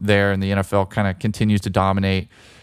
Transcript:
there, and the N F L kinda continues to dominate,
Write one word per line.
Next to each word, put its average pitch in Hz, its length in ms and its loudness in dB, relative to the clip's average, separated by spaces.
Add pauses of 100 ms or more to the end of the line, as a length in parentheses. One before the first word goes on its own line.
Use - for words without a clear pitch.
there, 101 300 2
and 95 100 -2
the 98 100 -2
N 98 80 0
F 95 140 -4
L 98 140 2
kinda 98 260 -2
continues 107 480 0
to - 80 -6
dominate, 95 600 0 (340)